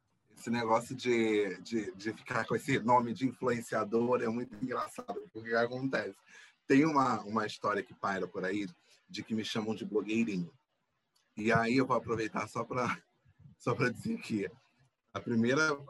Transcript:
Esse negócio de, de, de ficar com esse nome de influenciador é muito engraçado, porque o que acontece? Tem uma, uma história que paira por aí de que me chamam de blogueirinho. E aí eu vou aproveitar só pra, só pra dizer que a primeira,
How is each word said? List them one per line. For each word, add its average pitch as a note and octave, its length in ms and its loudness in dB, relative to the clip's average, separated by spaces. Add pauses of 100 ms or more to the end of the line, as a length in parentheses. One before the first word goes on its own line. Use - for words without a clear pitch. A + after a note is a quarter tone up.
(340)
Esse - 140 -12
negócio A2+ 480 0
de, A2 640 2
de, G2+ 340 -4
de G2+ 200 -6
ficar A#2 320 -4
com A#2+ 100 0
esse B2+ 220 0
nome A#2+ 340 4
de B2+ 140 -2
influenciador A#2+ 960 0
é A#2 60 -2
muito A#2 280 -4
engraçado, B2 640 -6 (100)
porque A2+ 200 -12
o - 20 -4
que - 20 4
acontece? A#2+ 600 0 (500)
Tem C3+ 200 8
uma, B2+ 380 4
uma G#2+ 220 0
história G#2 360 -2
que - 100 -12
paira F#2+ 340 -2
por F#2 200 -4
aí G2+ 200 -2 (420)
de F#2 140 -10
que - 120 -6
me A2 100 -2
chamam G#2+ 300 -4
de G#2+ 100 -8
blogueirinho. G2+ 680 0 (840)
E A2 160 0
aí A#2 240 4
eu B2+ 100 4
vou B2 100 2
aproveitar A2 520 -2
só A#2 160 -6
pra, A#2+ 340 -2 (600)
só A#2+ 160 0
pra B2 160 2
dizer - 320 -4
que G2 280 -4 (600)
a - 80 -6
primeira, C3+ 580 2 (120)